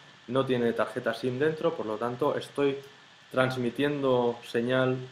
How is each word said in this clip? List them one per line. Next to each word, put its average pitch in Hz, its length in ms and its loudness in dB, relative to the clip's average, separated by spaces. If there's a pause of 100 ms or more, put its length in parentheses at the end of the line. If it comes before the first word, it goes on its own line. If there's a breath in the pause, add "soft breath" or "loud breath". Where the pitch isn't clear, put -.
(280)
no 127 180 2
tiene 120 280 2
tarjeta 113 400 -2
sim 127 260 -4
dentro, 160 340 0
por 107 120 -6
lo 110 120 -2
tanto 127 400 0
estoy 139 400 0 (540)
transmitiendo 127 1160 2
señal, 127 500 2 (140)